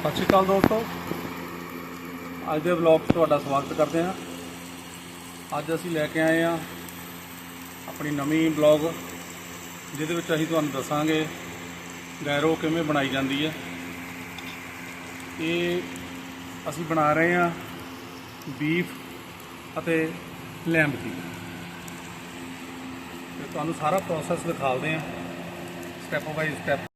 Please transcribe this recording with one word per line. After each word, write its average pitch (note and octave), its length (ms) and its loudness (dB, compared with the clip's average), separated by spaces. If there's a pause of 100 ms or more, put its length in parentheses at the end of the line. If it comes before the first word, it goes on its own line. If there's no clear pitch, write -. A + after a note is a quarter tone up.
ਸਤਿ D3+ 100 2
ਸ਼੍ਰੀ F#3 120 0
ਅਕਾਲ G3 200 10
ਦੋਸਤੋ, G3 360 6 (1700)
ਅੱਜ D3+ 80 0
ਦੇ F3 100 4
ਵਲੌਗ D#3+ 280 8
'ਚ - 120 2
ਤੁਹਾਡਾ D3+ 260 6
ਸਵਾਗਤ C#3 340 2
ਕਰਦੇ D3+ 300 4
ਹਾਂ। F3+ 100 0 (1500)
ਅੱਜ D3+ 160 -2
ਅਸੀਂ E3+ 160 -2
ਲੈ D#3 160 2
ਕੇ D#3 140 0
ਆਏ D#3+ 220 6
ਹਾਂ E3 160 4 (1300)
ਆਪਣੀ D3 220 -4
ਨਵੀਂ D#3 400 4
ਵਲੌਗ, D3+ 300 8 (1120)
ਜਿਹਦੇ D#3 200 0
ਵਿੱਚ E3+ 200 2
ਅਸੀਂ D#3 120 4
ਤੁਹਾਨੂੰ D#3 260 2
ਦੱਸਾਂਗੇ D3+ 520 2 (1000)
ਗੈਰੋ C#3+ 340 4
ਕਿਵੇਂ E3 240 2
ਬਣਾਈ D3 240 4
ਜਾਂਦੀ C3+ 380 2
ਹੈ। D#3 60 0 (1900)
ਇਹ F3 400 0 (880)
ਅਸੀਂ D3+ 160 -4
ਬਣਾ D#3 280 6
ਰਹੇ E3 220 6
ਹਾਂ F3 160 4 (1120)
ਬੀਫ E3 260 2 (920)
ਅਤੇ E3 180 2 (720)
ਲੈਂਬ D#3 360 4
ਦੀ, A2+ 60 -4 (2250)
ਤੇ - 140 -8
ਤੁਹਾਨੂੰ D#3+ 280 -2
ਸਾਰਾ D#3 180 4
ਪ੍ਰੋਸੈਸ E3 480 -2
ਦਿਖਾਉਂਦੇ C3+ 480 2
ਹਾਂ D3+ 80 -2 (1040)
step D#3 320 -2
by D#3 100 2 (140)
step। - 340 0